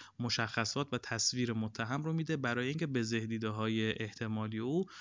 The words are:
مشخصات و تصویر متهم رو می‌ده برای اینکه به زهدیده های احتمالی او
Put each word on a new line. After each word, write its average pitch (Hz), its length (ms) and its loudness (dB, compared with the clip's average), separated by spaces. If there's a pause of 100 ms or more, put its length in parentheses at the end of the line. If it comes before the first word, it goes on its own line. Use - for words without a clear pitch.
(200)
مشخصات 117 720 0
و 123 60 0
تصویر 117 560 0
متهم 113 500 -2
رو 160 100 0
می‌ده 160 240 0
برای 123 300 0
اینکه 156 200 0
به 131 160 2
زهدیده 113 460 0
های 110 540 2
احتمالی 110 540 -2
او 143 280 0 (160)